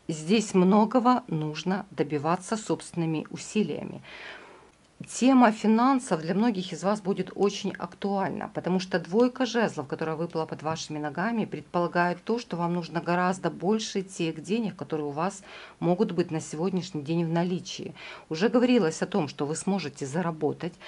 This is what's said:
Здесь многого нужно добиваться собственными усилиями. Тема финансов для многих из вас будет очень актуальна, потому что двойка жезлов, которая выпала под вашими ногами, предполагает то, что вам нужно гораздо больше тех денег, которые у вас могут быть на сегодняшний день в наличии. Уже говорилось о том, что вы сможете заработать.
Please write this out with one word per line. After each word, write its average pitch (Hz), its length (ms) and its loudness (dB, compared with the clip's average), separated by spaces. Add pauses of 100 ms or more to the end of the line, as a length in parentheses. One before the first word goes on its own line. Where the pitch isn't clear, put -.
Здесь 165 460 2
многого 220 760 6
нужно 160 640 -2
добиваться 156 640 -2
собственными 165 760 -4
усилиями. - 720 -4 (1040)
Тема 247 460 6
финансов 226 680 4
для 160 140 -4
многих 190 400 0
из 156 100 -8
вас 208 160 0
будет 185 340 -4
очень 202 380 0
актуальна, 190 840 -4
потому 180 280 0
что 185 180 -2
двойка 240 460 2
жезлов, 196 420 0
которая 160 300 -4
выпала 165 280 -4
под 156 160 -10
вашими 156 380 -6
ногами, 175 460 -2
предполагает 175 800 -2
то, 226 120 0
что 208 200 -6
вам 170 160 0
нужно 170 260 -4
гораздо 180 500 0
больше 202 520 -2
тех 160 420 -4
денег, 208 320 -2
которые 151 300 -4
у 147 60 -4
вас 165 300 -4 (380)
могут 180 320 2
быть 170 200 -2
на 156 100 -2
сегодняшний 165 600 -4
день 165 240 0
в 160 40 -2
наличии. 170 680 -2 (320)
Уже 165 220 0
говорилось 226 520 4
о - 40 2
том, 160 240 0
что 147 160 -4
вы 151 100 -2
сможете 160 500 -2
заработать. 156 680 -2 (140)